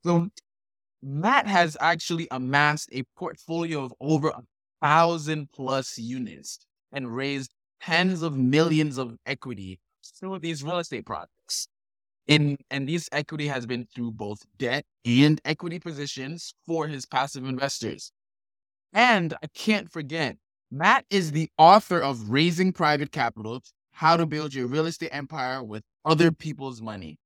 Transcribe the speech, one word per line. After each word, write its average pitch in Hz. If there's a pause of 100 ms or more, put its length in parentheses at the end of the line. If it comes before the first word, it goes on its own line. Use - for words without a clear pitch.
So 170 (720)
Matt 170
has 175
actually 165
amassed 143
a 127 (120)
portfolio 165
of 123
over 151
a - (400)
thousand 156
plus 131
units 113 (340)
and 127
raised 135 (280)
tens 175
of 151
millions 151
of 120 (100)
equity 107 (400)
through 190
these 156
real 175
estate 127
projects. - (580)
In, 147 (140)
and 135
this 165
equity 147
has 127
been 120
through 117
both 107 (120)
debt 135 (180)
and 139
equity 165
positions 147 (120)
for 160
his 139
passive 131
investors. 131 (800)
And 202
I 156
can't 208
forget, 151 (340)
Matt 180
is 180
the 156
author 180
of 117
Raising 170
Private 147
Capital, 117 (300)
How 165
to 170
Build 151
Your 127
Real 151
Estate 165
Empire 135
with 107 (220)
Other 160
People's 135
Money. 113